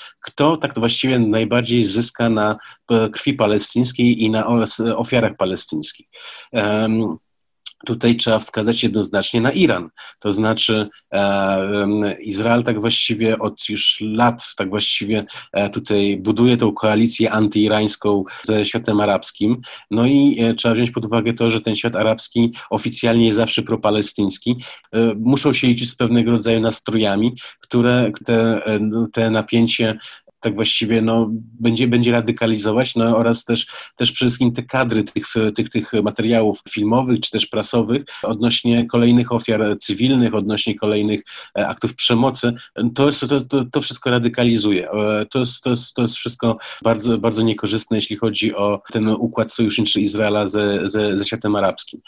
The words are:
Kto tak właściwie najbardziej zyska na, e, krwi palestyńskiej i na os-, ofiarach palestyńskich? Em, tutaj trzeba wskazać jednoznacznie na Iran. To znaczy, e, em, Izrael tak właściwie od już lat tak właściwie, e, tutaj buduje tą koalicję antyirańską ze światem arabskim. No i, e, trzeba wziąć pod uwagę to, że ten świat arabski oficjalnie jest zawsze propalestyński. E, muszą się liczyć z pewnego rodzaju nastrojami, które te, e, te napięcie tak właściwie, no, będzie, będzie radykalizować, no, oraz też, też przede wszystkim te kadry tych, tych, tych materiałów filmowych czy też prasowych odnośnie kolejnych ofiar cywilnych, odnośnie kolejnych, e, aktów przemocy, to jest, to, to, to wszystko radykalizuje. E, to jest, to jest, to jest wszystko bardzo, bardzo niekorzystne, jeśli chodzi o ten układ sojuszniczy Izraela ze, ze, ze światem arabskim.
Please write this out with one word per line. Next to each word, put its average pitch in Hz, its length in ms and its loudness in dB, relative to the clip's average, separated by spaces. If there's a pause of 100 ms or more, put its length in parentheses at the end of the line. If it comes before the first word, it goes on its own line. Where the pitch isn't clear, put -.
(200)
Kto 151 360 0
tak 151 220 -4
właściwie 123 400 0
najbardziej 113 680 2
zyska 117 460 0
na, 107 260 0 (340)
e, 113 180 4
krwi 139 260 -4
palestyńskiej 117 880 0
i 110 80 2
na 110 160 0
os-, 113 340 0 (160)
ofiarach 117 400 0
palestyńskich? - 680 -6 (460)
Em, 107 640 0 (720)
tutaj 120 300 2
trzeba 113 220 2
wskazać 110 440 -2
jednoznacznie 101 580 0
na 127 120 2
Iran. 107 360 2 (300)
To 104 140 -2
znaczy, 110 560 0 (240)
e, 98 60 0
em, 98 840 0 (160)
Izrael 113 440 0
tak 113 160 -2
właściwie 110 580 0
od 107 300 -6
już - 320 -2
lat 113 440 0 (120)
tak 95 140 -4
właściwie, 104 560 -2 (260)
e, 101 180 0
tutaj 101 460 0
buduje 110 400 4
tą 117 160 2
koalicję 110 600 2
antyirańską 104 920 2 (180)
ze 107 220 0
światem 110 360 0
arabskim. 104 600 0 (300)
No 113 160 4
i, 139 340 6
e, 113 140 2
trzeba 113 200 0
wziąć 117 160 2
pod 110 140 -6
uwagę 113 280 0
to, 117 180 0
że 110 100 0
ten 107 160 -2
świat 117 200 -2
arabski 113 560 0 (180)
oficjalnie 117 560 2
jest 107 100 2
zawsze 113 260 0
propalestyński. 107 920 -2 (360)
E, 113 220 2
muszą 131 380 2
się - 160 0
liczyć 120 220 0
z - 60 -14
pewnego 117 340 2
rodzaju 113 300 2
nastrojami, 107 720 0 (260)
które 123 520 2 (120)
te, 113 420 2
e, 107 140 0 (320)
te 113 180 0
napięcie 117 680 0 (420)
tak 107 140 -2
właściwie, 110 480 0
no, 113 240 2 (340)
będzie, 117 280 2
będzie 120 240 4
radykalizować, 113 840 0
no, 113 200 2
oraz 117 280 2
też, 117 220 -2 (300)
też 113 160 0
przede 127 160 0
wszystkim 120 240 2
te 120 100 -6
kadry 117 420 0
tych, - 220 -8 (300)
tych, - 140 -2
tych - 220 -4 (100)
materiałów 107 680 0
filmowych 117 500 0
czy - 100 -6
też 107 160 -2
prasowych 117 580 -2 (180)
odnośnie 117 640 0
kolejnych 120 460 4
ofiar 110 460 0
cywilnych, 120 560 0
odnośnie 104 400 -2
kolejnych, 104 480 0 (360)
e, 101 100 0
aktów - 260 -4
przemocy, 123 580 2 (420)
to 139 120 2
jest, 143 220 -2
to, 139 120 2
to, 135 320 -2
to 143 80 -2
wszystko - 300 -6
radykalizuje. 117 800 0
E, 107 360 -2
to - 120 -6
jest, 123 220 -4
to 127 100 -4
jest, 120 240 -4
to 127 80 -2
jest 117 140 -2
wszystko 117 420 -4 (240)
bardzo, 113 360 0
bardzo 110 240 0
niekorzystne, 110 540 -2
jeśli 104 200 -4
chodzi 107 380 -2
o 101 280 -2 (100)
ten 107 160 0
układ 113 440 -2
sojuszniczy 107 480 0
Izraela 104 480 0
ze, 101 400 0
ze, 104 280 0
ze 101 80 0
światem 104 320 -2
arabskim. 95 520 -4